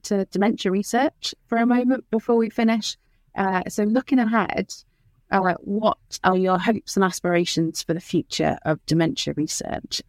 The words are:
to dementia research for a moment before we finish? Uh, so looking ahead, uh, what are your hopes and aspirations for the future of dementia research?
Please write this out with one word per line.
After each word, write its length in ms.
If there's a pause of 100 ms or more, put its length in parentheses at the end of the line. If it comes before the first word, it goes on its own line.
to 220
dementia 440
research 640 (140)
for 100
a 80
moment 460
before 240
we 140
finish? 480 (380)
Uh, 340
so 140
looking 360
ahead, 540 (580)
uh, 300
what 360 (280)
are 100
your 240
hopes 380
and 80
aspirations 760
for 120
the 80
future 640
of 220
dementia 520
research? 720